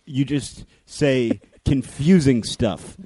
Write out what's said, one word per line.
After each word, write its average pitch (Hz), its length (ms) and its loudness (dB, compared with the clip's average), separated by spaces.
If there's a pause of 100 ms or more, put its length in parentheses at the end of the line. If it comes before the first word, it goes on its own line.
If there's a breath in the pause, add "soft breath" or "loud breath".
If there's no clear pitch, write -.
you 139 200 -2
just 131 400 -6 (200)
say 127 560 0 (260)
confusing 139 760 2
stuff. - 600 -6